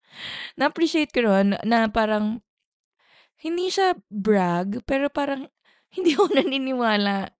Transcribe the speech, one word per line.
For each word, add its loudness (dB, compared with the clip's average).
Na-appreciate 0
ko 0
nun 4
na 0
parang -2
hindi -4
siya 2
brag, 0
pero -2
parang -4
<laughs> -20
hindi 2
ako 2
naniniwala. 0